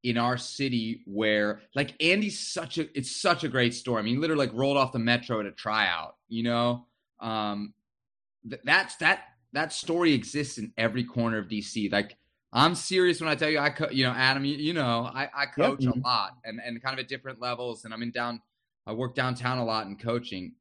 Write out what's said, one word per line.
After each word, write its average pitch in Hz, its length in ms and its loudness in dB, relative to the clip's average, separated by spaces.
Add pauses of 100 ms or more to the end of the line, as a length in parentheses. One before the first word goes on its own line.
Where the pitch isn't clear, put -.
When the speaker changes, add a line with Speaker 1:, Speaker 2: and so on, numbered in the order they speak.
Speaker 1:
in 120 160 2
our 123 180 2
city 120 680 -4
where, 104 540 2 (140)
like, 143 280 -2
Andy's 196 360 2
such - 400 -6
a, 151 200 -4
it's - 220 -6
such 175 240 2
a 151 40 -2
great 123 240 2
story. 120 280 0
I - 40 -4
mean, 120 120 2
he 139 40 0
literally, 156 260 2
like, 110 80 -6
rolled 139 220 2
off 131 160 4
the 131 60 -2
metro 120 420 2
at 101 60 -4
a 92 60 -8
tryout, 95 640 0 (120)
you 113 140 -4
know? 120 440 0 (340)
Um, 107 520 -4 (760)
th-, - 160 -10
that's, 190 320 2
that, 175 280 2 (280)
that 160 200 -2
story 170 400 2
exists 139 460 -2
in 107 180 -8
every 113 280 0
corner 117 340 0
of 95 100 -6
D 104 140 -4
C. 104 260 -4
Like, 101 280 0 (360)
I'm 151 220 4
serious 180 460 2
when 160 100 -2
I 151 40 4
tell 151 140 0
you, 151 120 2
I 143 100 2
co-, 151 200 -2
you 131 140 2
know, 123 60 4
Adam, 131 340 2
you, 139 120 -2
you 151 180 -2
know, 120 400 0
I, 135 200 -4
I 139 80 -2
Speaker 2:
Yep. - 120 -4
Speaker 1:
coach 143 260 2
Speaker 2:
Mm-hmm. 127 200 2
Speaker 1:
a - 20 -6
lot 117 300 0 (120)
and, 113 180 -10
and 117 200 -10
kind 131 160 -4
of 131 40 -6
at - 60 -8
different 131 320 -10
levels. 123 440 -6
And 113 100 -10
I'm 113 80 -6
in 120 80 -4
down-, 120 320 -4 (440)
I 104 60 -6
work 123 220 -4
downtown 127 440 0
a 120 60 0
lot 110 220 0
in 101 100 -10
coaching. 110 640 -4